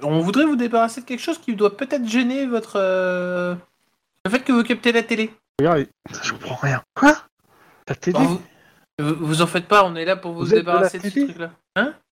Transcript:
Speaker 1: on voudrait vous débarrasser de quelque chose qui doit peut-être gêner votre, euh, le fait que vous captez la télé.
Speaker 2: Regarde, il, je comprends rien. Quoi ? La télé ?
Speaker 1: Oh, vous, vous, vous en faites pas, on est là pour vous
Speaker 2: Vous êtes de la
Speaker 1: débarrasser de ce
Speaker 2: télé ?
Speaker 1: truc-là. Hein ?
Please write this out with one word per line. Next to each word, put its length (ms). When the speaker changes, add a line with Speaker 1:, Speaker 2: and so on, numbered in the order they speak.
Speaker 1:
on 160
voudrait 260
vous 100
débarrasser 460
de 60
quelque 160
chose 160
qui 160
doit 200
peut-être 320
gêner 380
votre, 300
euh, 800
le 60
fait 120
que 100
vous 100
captez 300
la 100
télé. 300
Speaker 2:
Regarde, 200
il, 80
je 120
comprends 280
rien. 220
Quoi ? 220
La 80
télé ? 260
Speaker 1:
Oh, 180
vous, 160
vous, 100
vous 160
en 60
faites 200
pas, 160
on 120
est 100
là 100
pour 180
vous 80
Speaker 2:
Vous 120
êtes 100
de 40
la 60
Speaker 1:
débarrasser 260
de 60
ce 40
Speaker 2:
télé ? 160
Speaker 1:
truc-là. 260
Hein ? 200